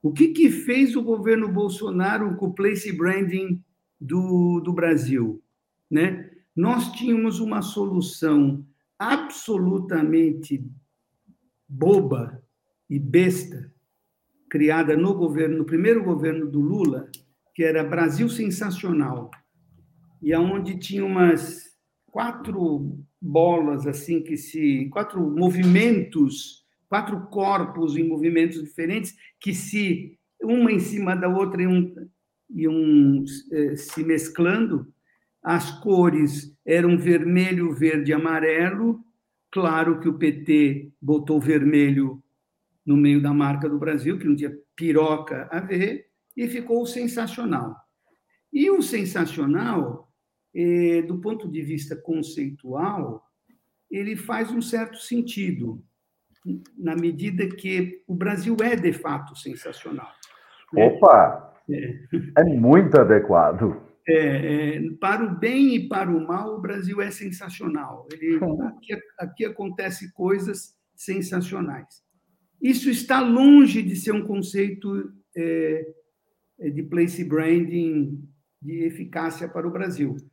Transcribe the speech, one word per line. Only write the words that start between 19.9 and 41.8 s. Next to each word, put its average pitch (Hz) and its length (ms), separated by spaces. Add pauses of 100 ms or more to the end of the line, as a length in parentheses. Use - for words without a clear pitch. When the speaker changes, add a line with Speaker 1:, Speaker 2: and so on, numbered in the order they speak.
Speaker 1:
e 156 140
aonde 185 460
tinha 196 260
umas 180 720 (300)
quatro 175 880 (240)
bolas, 156 640
assim, 156 380
que 156 120
se, 139 540
quatro 202 400
movimentos, 180 1400 (220)
quatro 202 400
corpos 180 680
em 165 120
movimentos 165 540
diferentes, 175 540 (240)
que 190 140
se, - 680 (240)
uma 226 280
em 196 80
cima 185 360
da 180 120
outra, 185 360
iam, 180 280 (600)
iam, 156 720 (280)
eh, 147 240
se - 280
mesclando. 170 880 (480)
As 170 380
cores 165 840
eram 170 360
vermelho, 175 720
verde 151 380
e - 20
amarelo. 160 880 (460)
Claro 160 500
que 170 80
o 151 60
P 147 180 (120)
T 147 480 (100)
botou 147 380
vermelho 139 840 (640)